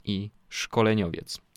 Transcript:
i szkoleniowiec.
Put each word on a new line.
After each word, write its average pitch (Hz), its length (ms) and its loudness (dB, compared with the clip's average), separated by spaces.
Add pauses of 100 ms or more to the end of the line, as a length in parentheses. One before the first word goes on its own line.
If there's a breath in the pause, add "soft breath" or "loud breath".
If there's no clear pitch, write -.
i 104 240 -4 (200)
szkoleniowiec. 110 920 0 (160)